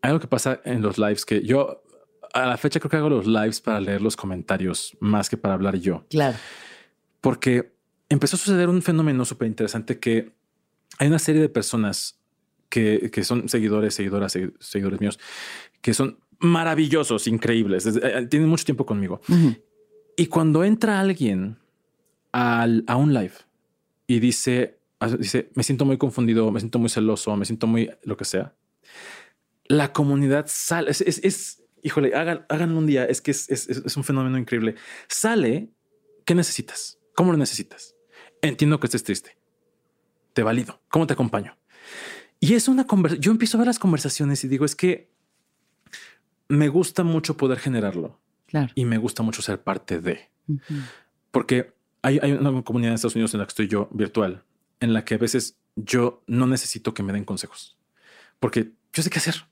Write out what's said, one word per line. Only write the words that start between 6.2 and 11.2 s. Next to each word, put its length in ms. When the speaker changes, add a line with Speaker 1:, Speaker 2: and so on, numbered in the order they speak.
Speaker 1:
Porque 520
empezó 280
a 20
suceder 300
un 140
fenómeno 420
superinteresante 760
que 340
hay 100
una 100
serie 220